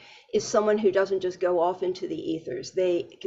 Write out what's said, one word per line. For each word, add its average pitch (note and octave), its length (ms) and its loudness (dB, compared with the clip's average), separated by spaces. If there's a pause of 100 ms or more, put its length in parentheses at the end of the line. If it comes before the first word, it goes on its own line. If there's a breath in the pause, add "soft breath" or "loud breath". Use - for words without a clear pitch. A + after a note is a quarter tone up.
(340 loud breath)
is G#3 120 2
someone G#3+ 320 2
who G#3+ 140 4
doesn't F#3+ 280 2
just F3+ 220 -4
go F3+ 180 2
off F3+ 240 0
into F3+ 240 -2
the D#3+ 240 -6
ethers. - 400 -8
They, F3+ 560 0